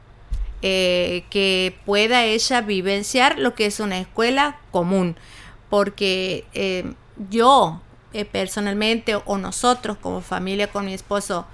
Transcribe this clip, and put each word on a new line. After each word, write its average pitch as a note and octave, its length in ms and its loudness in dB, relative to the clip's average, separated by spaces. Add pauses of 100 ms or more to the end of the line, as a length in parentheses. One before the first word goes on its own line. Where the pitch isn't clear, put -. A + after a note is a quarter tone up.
(600)
eh, F3+ 680 0
que F#3 460 2 (100)
pueda A3 400 4
ella A3+ 360 0
vivenciar G#3 800 0
lo B3 160 0
que A3 100 0
es G#3 140 -2
una G3+ 200 -2
escuela C4 580 0 (140)
común, F3+ 440 0 (540)
porque, G3 840 0
eh, F#3 400 -4 (360)
yo, A3+ 520 4 (320)
eh, G#3 120 -6
personalmente G#3 920 -2
o G3+ 220 -2
nosotros G#3+ 640 0
como F3+ 220 -6
familia F#3+ 460 -4
con G3+ 180 -6
mi F#3+ 80 -6
esposo F#3+ 600 -4